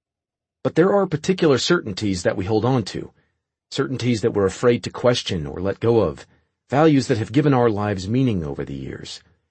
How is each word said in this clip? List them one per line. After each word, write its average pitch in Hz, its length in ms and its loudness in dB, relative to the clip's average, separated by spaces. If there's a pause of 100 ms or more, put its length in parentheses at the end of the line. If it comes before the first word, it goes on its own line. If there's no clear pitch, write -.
(640)
but 131 100 -2
there 185 180 4
are 196 140 2
particular 160 520 0
certainties 104 680 -2
that 113 120 0
we 98 100 -6
hold 107 180 0
on 127 200 2
to, - 280 -10 (580)
certainties 123 520 -2
that 113 100 0
we're 101 140 2
afraid 120 380 2
to 113 60 -8
question 110 560 -2
or 69 140 -8
let 95 180 -4
go 117 220 2
of, 80 260 -2 (440)
values 139 360 4
that 123 120 0
have 104 140 -6
given 147 200 4
our 123 160 4
lives 101 400 -2
meaning 117 340 0
over 73 220 -6
the 69 100 -10
years. - 480 -12 (280)